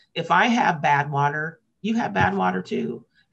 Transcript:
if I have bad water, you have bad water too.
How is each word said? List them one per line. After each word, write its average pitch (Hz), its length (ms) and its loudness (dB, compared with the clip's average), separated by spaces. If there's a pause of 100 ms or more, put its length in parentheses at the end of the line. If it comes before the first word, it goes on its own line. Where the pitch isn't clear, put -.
(140)
if 170 160 -6
I 175 160 4
have 180 380 2
bad 147 260 2
water, 151 500 -2 (220)
you 220 140 -2
have 214 180 -2
bad 190 240 2
water 185 240 0
too. - 420 -6 (300)